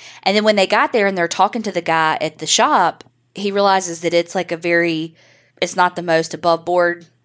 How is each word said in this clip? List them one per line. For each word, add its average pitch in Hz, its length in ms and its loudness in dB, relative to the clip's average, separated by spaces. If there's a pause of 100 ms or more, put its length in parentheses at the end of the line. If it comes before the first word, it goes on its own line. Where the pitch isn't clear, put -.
(240)
And 196 120 2
then 208 80 0
when 214 120 2
they 190 120 2
got 233 260 0
there 208 140 2
and 190 100 -2
they're 170 100 0
talking 202 360 0
to 208 80 -6
the 180 100 -4
guy 160 400 0
at 160 180 -6
the 160 80 -12
shop, 220 560 2 (300)
he 202 180 -6
realizes 190 500 0
that 170 120 -2
it's, 170 220 0
like, 175 160 -4
a 165 60 -6
very, 170 580 -2 (460)
it's - 140 -4
not 180 200 2
the 175 80 -8
most 165 300 0
above 165 320 0
board 175 400 0 (200)